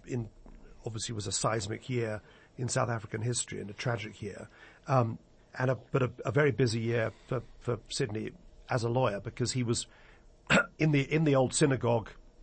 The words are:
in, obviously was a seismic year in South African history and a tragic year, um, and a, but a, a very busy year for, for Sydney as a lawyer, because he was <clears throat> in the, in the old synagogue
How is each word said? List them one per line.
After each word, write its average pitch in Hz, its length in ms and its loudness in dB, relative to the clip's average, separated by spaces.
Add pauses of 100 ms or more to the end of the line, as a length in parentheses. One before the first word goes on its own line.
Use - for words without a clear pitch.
in, 120 220 -6 (580)
obviously 110 280 -6
was 104 120 -6
a 107 60 -4
seismic 110 580 -2
year 113 320 -2 (340)
in 127 120 -4
South 120 200 0
African 113 320 -4
history 117 400 -4
and 98 80 -10
a 104 60 -12
tragic 107 480 -4
year, - 260 -10 (400)
um, 123 300 2 (400)
and 127 120 2
a, 127 80 0 (140)
but 139 100 4
a, 123 80 2 (140)
a 135 80 -2
very 143 180 4
busy 117 300 2
year 113 320 0 (140)
for, 123 160 -4 (160)
for 117 200 -4 (100)
Sydney 107 420 -4 (400)
as 127 120 2
a 117 60 0
lawyer, 117 320 2
because 113 320 -2
he 127 100 0
was 117 240 0 (640)
<clears throat> - 280 2
in 156 140 4
the, 139 100 4
in 156 220 2
the 143 100 6
old 131 180 4
synagogue 117 560 2 (340)